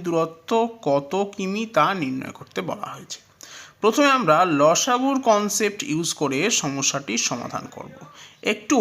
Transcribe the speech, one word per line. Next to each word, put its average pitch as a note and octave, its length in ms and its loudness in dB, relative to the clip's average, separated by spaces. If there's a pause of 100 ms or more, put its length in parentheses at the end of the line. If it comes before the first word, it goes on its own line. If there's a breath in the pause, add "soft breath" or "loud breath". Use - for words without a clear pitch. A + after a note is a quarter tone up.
দূরত্ব E3 460 -2 (360)
কত C#3+ 260 0 (220)
কিমি G3 280 -4 (120)
তা D3+ 100 4 (160)
নির্ণয় C3 380 -6
করতে - 200 -10 (100)
বলা - 240 -8
হয়েছে। - 260 -16 (640 loud breath)
প্রথমে C#4 360 4
আমরা D#3 200 4 (220)
লসাগুর B3 580 4 (120)
কনসেপ্ট G#3 500 2 (120)
ইউজ D#3+ 180 -2 (100)
করে C3+ 200 -2 (220)
সমস্যাটির C#3+ 680 -2
সমাধান A#2+ 360 -8 (100)
করব, - 200 -16 (560 loud breath)
একটু - 300 -2